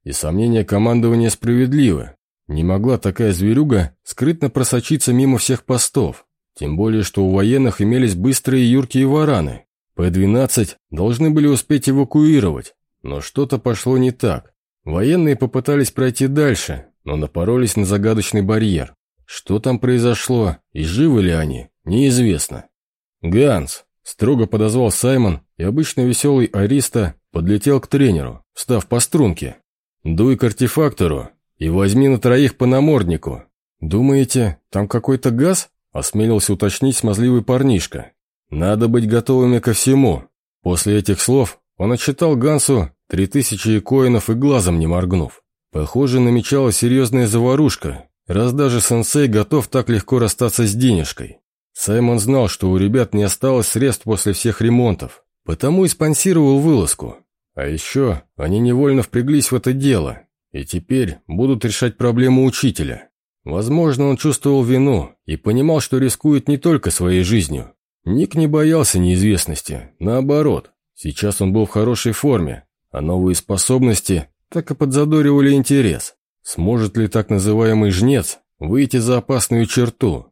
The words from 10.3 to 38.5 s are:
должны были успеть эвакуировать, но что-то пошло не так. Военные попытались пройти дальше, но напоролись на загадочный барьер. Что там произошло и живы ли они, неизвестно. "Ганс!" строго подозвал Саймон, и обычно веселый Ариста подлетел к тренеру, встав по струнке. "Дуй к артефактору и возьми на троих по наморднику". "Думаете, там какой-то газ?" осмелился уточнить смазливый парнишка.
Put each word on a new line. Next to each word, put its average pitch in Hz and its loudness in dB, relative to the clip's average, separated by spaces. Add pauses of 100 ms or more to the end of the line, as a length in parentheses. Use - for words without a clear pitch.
должны 117 0
были 151 2
успеть 139 0
эвакуировать, 135 2 (280)
но 71 -8
что-то 135 -4
пошло 127 -2
не 127 2
так. - -4 (320)
Военные 139 0
попытались 131 -2
пройти 131 -2
дальше, 135 -2 (180)
но 73 -6
напоролись 101 -2
на 104 0
загадочный 104 0
барьер. 101 -2 (300)
Что - -6
там 127 -2
произошло 120 0 (160)
и 76 -6
живы 113 2
ли 90 2
они, 76 -4 (160)
неизвестно. 120 0 (560)
"Ганс!" 95 0 (180)
строго 113 -2
подозвал 107 0
Саймон, 117 0 (160)
и 80 -8
обычно 135 -2
веселый 127 2
Ариста 104 0 (160)
подлетел 104 0
к - -10
тренеру, 85 0 (120)
встав - -4
по 120 -2
струнке. 98 -2 (460)
"Дуй 101 2
к - -2
артефактору 104 -2 (300)
и 80 -4
возьми 98 2
на 127 2
троих 127 2
по 123 0
наморднику". 123 0 (360)
"Думаете, 120 0 (120)
там 101 -4
какой-то 127 -2
газ?" 156 0 (220)
осмелился 107 0
уточнить 107 0
смазливый 117 0
парнишка. 123 -2 (380)